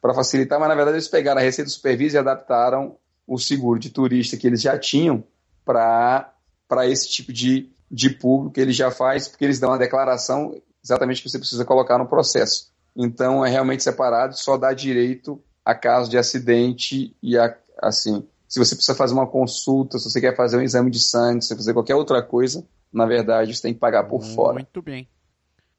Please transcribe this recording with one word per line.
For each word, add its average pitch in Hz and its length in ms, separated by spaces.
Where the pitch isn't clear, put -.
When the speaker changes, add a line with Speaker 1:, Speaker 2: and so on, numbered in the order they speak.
Speaker 1:
pra 123 120
facilitar, 135 480
mas 156 80
na 156 60
verdade 147 200
eles 160 140
pegaram 139 320
a - 20
receita 131 260
do - 40
Supervisa 143 440
e - 20
adaptaram 131 760
o 127 100
seguro 123 420
de 113 100
turista 123 480
que 127 100
eles 120 140
já 135 180
tinham 143 440
pra, 117 680
pra 127 200
esse 131 220
tipo - 240
de, 127 360
de 127 180
público 135 440
que 139 80
ele 131 100
já 127 200
faz, 135 360
porque - 160
eles 139 160
dão 127 140
a 131 40
declaração 131 800
exatamente 127 380
que 131 80
você 127 100
precisa 120 260
colocar 127 320
no 127 100
processo. - 640
Então 127 500
é 123 40
realmente 131 340
separado, 127 540
só 139 200
dá 131 160
direito 127 680
a 117 100
caso 120 340
de 120 80
acidente 123 1080
e 120 140
a, 117 180
assim, 107 440
se - 140
você 120 160
precisa - 200
fazer 127 180
uma 131 120
consulta, 131 720
se 110 140
você 123 80
quer 127 160
fazer 120 220
um 127 40
exame 127 300
de 117 80
sangue, 120 420
se - 60
você 113 80
fazer 107 180
qualquer 117 220
outra 143 260
coisa, 127 460
na 113 140
verdade 113 500
você - 60
tem 120 120
que 117 60
pagar 117 240
por 127 180
fora. 110 340
Speaker 2:
Muito 135 260
bem. 131 260